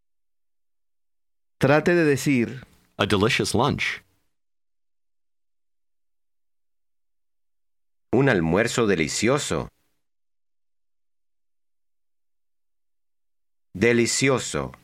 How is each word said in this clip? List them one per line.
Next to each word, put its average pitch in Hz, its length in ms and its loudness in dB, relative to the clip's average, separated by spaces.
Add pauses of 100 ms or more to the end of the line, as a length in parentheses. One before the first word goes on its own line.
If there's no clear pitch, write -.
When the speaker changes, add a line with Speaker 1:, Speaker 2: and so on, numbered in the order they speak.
(1600)
Speaker 1:
Trate 151 360 2
de 170 100 2
decir. 131 640 -2 (320)
Speaker 2:
A 104 80 0
delicious 104 480 0
lunch. - 480 -2 (4000)
Speaker 3:
Un 135 160 4
almuerzo 107 580 2
delicioso. 92 800 -2 (4000)
Delicioso. 113 1000 0 (120)